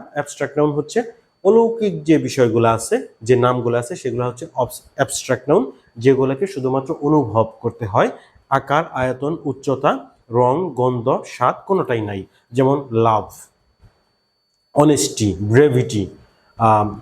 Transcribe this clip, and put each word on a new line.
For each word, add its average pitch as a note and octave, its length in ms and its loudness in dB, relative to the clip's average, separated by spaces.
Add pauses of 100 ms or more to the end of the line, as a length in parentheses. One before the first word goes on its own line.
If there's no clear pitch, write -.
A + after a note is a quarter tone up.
(140)
অ্যাবস্ট্রাক্ট C#3+ 440 -8
নাউন D3+ 200 2
হচ্ছে D3 200 -4 (460)
অলৌকিক A3+ 500 2 (140)
যে D#3 100 6
বিষয়গুলো A#2 580 2
আছে, D3+ 180 -4 (280)
যে A#2 140 2
নামগুলো A#2+ 460 0
আছে, D3 140 -12
সেগুলো B2 320 -6
হচ্ছে B2 180 -10 (160)
অবস-, - 200 -6 (160)
অ্যাবস্ট্রাক্ট - 500 -4
নাউন, G3 160 2 (320)
যেগুলোকে C3+ 480 2 (100)
শুধুমাত্র C3+ 360 -4 (160)
অনুভব A2+ 400 2 (160)
করতে A#2 300 -6
হয়। E3+ 180 2 (380)
আকার, C#3+ 360 0 (160)
আয়তন, C3 340 -4 (160)
উচ্চতা, C#3 420 -2 (380)
রং, B2 260 2 (180)
গন্ধ, B2 320 -2 (280)
স্বাদ B2 220 0 (100)
কোনোটাই C3+ 420 -2
নাই। G2 120 -8 (320)
যেমন C3+ 240 2 (300)
লাভ, G#2+ 180 2 (1500)
অনেস্টি, C#3+ 540 2 (240)
ব্রেভিটি, B2 500 4 (560)
আম, G#2+ 300 2 (140)